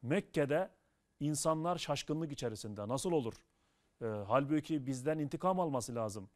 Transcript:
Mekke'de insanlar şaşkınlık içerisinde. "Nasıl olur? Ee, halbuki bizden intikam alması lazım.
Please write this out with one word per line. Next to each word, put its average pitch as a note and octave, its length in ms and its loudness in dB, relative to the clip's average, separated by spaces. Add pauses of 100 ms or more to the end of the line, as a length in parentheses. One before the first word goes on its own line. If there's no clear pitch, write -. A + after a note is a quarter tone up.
Mekke'de D3+ 680 2 (500)
insanlar D#3+ 580 2
şaşkınlık D3+ 540 -2
içerisinde. G#2+ 560 -4
"Nasıl C#3 240 0
olur? C3 220 2 (680)
Ee, A#2+ 40 -2
halbuki C3+ 800 2
bizden C3+ 320 -2
intikam F3+ 400 0
alması C3+ 360 0
lazım. G#2+ 400 -4